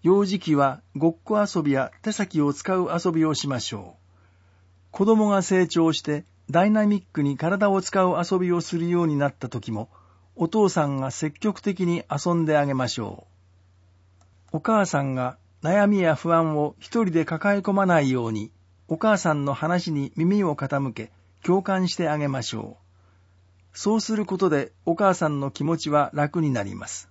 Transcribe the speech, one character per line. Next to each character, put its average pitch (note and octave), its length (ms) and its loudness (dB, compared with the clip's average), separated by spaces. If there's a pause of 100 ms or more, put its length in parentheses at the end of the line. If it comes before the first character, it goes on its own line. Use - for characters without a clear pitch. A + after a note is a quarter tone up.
幼 G3 220 4
児 F#3+ 160 -2
期 D#3 160 0
は C#3 240 2 (160)
ご D#3+ 140 2
っ E3 120 -12
こ G#3 220 0
遊 F3 180 -4
び C#3+ 100 0
や C3 280 -2
手 A3 100 -4
先 F#3 300 -4
を C#3+ 140 2
使 F#3 220 -4
う F3+ 160 -2
遊 E3+ 200 -2
び D#3+ 140 2
を D3+ 80 0
し C#3+ 140 -4
ま B2+ 120 -4
し - 140 -8
ょ G2 240 -14
う。 - 40 -20 (880)
子 - 140 -2
供 G#3+ 240 4
が G3 140 2
成 F#3 260 2
長 E3 240 2
し - 80 -4
て D3+ 240 -4 (260)
ダ F3 160 4
イ G#3+ 40 4
ナ G#3+ 160 2
ミ G3+ 160 2
ッ - 100 -20
ク D3+ 100 -2
に C#3+ 140 0
体 G3 340 2
を F#3+ 120 2
使 F#3+ 200 0
う F3+ 160 2
遊 F3+ 200 0
び F3+ 120 0
を F3 120 0
す F3 160 -6
る E3+ 100 -2
よ F3 140 2
う E3 40 2
に D3+ 100 0
な C#3+ 120 2
っ C3+ 60 -4
た B2 160 -10
時 A#2 200 -8
も、 G#2+ 200 -8 (440)
お E3 140 -2
父 G#3 220 2
さ D3+ 160 0
ん C#3 100 -2
が C3+ 140 -4
積 D3+ 280 -8
極 G#3 220 -4
的 F#3+ 240 -4
に F3 260 -2
遊 E3+ 240 -2
ん E3 120 2
で D#3 100 4
あ C#3+ 80 4
げ C#3 80 -2
ま C3 160 -2
し - 100 -6
ょ - 280 -10 (1300)
う。 D#3 40 -4
お D3+ 40 -2
母 G#3 260 2
さ C#3+ 160 0
ん C3+ 120 -4
が B2+ 220 -4 (260)
悩 G3+ 240 4
み G3+ 140 2
や E3 160 4
不 E3+ 180 0
安 D#3+ 220 2
を D3 240 -2
一 A#3 240 -2
人 F3+ 80 -2
で D#3 120 2
抱 G3+ 320 -2
え G3 40 -2
込 G3 120 -2
ま G3 140 2
な E3+ 140 6
い C3+ 100 2
よ A#2+ 180 -2
う A2+ 40 -4
に、 G#2+ 180 -6 (380)
お D#3+ 80 -2
母 G#3+ 220 2
さ D#3+ 160 0
ん C#3+ 100 -2
の C#3 100 -2
話 E3+ 380 -2
に C#3+ 240 -4
耳 F#3+ 280 2
を D3+ 120 0
傾 C#3 360 -4
け、 A2 200 -12 (320)
共 F#3 180 2
感 F#3 260 0
し - 80 -6
て E3+ 120 -2
あ D3+ 100 -2
げ D3 100 -2
ま C3 140 -4
し - 120 -8
ょ G#2+ 240 -12 (960)
う。 - 40 -18
そ G#3+ 180 0
う G#3+ 40 2
す A3 160 -4
る G#3 100 -2
こ F#3+ 120 -4
と F#3 120 2
で C#3 220 0 (120)
お - 120 0
母 F#3+ 180 4
さ D#3+ 140 0
ん C#3+ 120 -2
の C#3 100 -4
気 - 140 -6
持 D#3+ 120 0
ち D3+ 140 -6
は D3 240 2
楽 D3 260 -2
に D3+ 100 0
な A2+ 120 -2
り G2 120 -8
ま F#2 140 -12
す。 - 220 -16